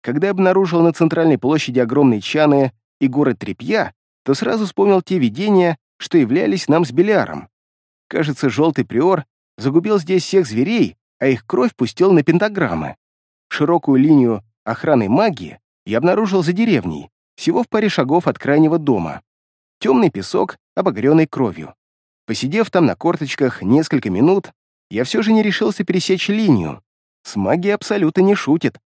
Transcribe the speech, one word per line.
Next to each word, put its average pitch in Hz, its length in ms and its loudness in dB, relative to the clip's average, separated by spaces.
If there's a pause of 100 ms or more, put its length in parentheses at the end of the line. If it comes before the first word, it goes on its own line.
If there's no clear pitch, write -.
Когда 151 260 -2
я 202 40 -2
обнаружил 185 500 2
на 165 120 4
центральной 160 440 2
площади 131 420 -2
огромные 120 420 2
чаны 143 500 2 (280)
и 139 80 0
горы 135 260 0
тряпья, 147 600 -6 (300)
то 135 100 0
сразу 220 320 -2
вспомнил 196 360 0
те 185 160 -4
видения, 170 600 0 (200)
что - 200 -2
являлись 160 500 0
нам 165 180 2
с 123 60 -10
Беляром. 139 580 0 (580)
Кажется, 151 420 -2
жёлтый 131 360 0
приор 170 400 0 (320)
загубил 170 420 0
здесь 175 240 -2
всех 185 220 0
зверей, 127 500 -2 (240)
а 135 80 -2
их 131 180 -2
кровь 247 300 -2
пустил 180 360 0
на 156 120 4
пентаграммы. 165 720 -2 (540)
Широкую 147 500 0
линию 131 440 4 (200)
охраны 117 460 0
магии 127 500 -2 (260)
я 107 120 -4
обнаружил 185 460 0
за 170 100 -2
деревней, 104 560 -2 (260)
всего - 280 -2
в - 60 -6
паре 214 200 0
шагов 156 380 0
от - 100 -2
крайнего 156 400 2
дома. 104 440 -2 (580)
Тёмный 240 300 2
песок, - 480 -4 (180)
обогрённый 156 520 2
кровью. 80 460 -6 (520)
Посидев 143 460 -4
там 170 140 4
на 110 100 0
корточках 139 680 -2
несколько 123 480 0
минут, 156 420 0 (380)
я 107 140 -4
всё 226 180 -2
же 214 100 0
не 220 120 4
решился 208 400 -2
пересечь 185 460 -2
линию. 139 520 0 (440)
С - 100 -16
магией 160 380 0
Абсолюта 185 480 -2
не 196 140 4
шутит. 151 520 -2